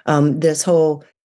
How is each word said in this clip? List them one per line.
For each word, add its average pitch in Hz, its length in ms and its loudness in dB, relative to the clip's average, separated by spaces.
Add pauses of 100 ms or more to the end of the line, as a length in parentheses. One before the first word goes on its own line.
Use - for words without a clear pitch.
Um, 147 320 0
this 156 240 -2
whole 156 400 0 (300)